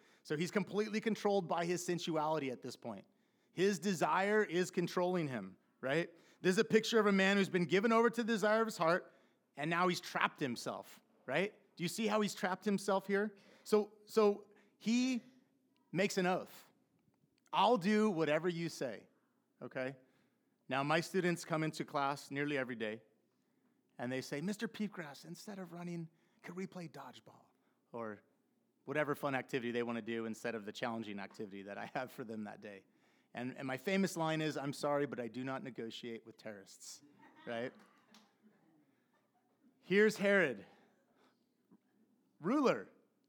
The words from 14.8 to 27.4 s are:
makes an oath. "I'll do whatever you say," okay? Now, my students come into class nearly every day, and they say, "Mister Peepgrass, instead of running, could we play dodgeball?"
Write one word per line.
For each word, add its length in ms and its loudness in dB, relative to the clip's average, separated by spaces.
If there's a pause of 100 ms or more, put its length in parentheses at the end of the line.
makes 260 0
an 100 4
oath. 400 -2 (840)
"I'll 240 6
do 340 6
whatever 380 2
you 220 -2
say," 320 -6 (600)
okay? 360 -6 (720)
Now, 140 0
my 180 4
students 420 0
come 200 0
into 200 -2
class 480 -2
nearly 260 -2
every 200 -4
day, 240 -4 (1000)
and 100 -4
they 120 -4
say, 180 -8
"Mister 300 -4
Peepgrass, 560 -8
instead 340 -14
of 140 -12
running, 340 -8 (360)
could 120 -14
we 100 -6
play 220 -10
dodgeball?" 560 -18 (480)